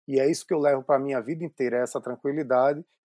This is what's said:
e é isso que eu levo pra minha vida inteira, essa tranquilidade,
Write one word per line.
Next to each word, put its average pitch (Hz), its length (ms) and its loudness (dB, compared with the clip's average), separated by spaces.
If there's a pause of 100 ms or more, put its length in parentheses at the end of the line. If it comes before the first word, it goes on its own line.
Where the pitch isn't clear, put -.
e 135 120 2
é 135 100 2
isso 160 160 -4
que - 80 -2
eu 156 60 0
levo 143 240 2
pra 139 160 2
minha 135 200 -2
vida 156 240 -6
inteira, 123 340 -2
essa 123 220 -2
tranquilidade, 139 840 0 (200)